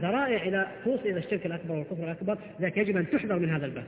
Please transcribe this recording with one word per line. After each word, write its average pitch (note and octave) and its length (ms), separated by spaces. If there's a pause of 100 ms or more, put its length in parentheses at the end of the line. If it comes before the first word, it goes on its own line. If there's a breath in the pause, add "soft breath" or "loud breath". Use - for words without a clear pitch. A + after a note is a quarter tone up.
ذرائع A3+ 400
إلى F#3+ 240 (180)
توصل A#3 240
إلى F#3 100
الشرك F#3 280
الأكبر E3+ 280
والكفر D#3+ 300
الأكبر، F#3 340 (220 loud breath)
لذلك F3 160
يجب G3+ 200
أن E3 140
تحذر G#3 280
من E3+ 100
هذا D3 180
الباب، A#2+ 220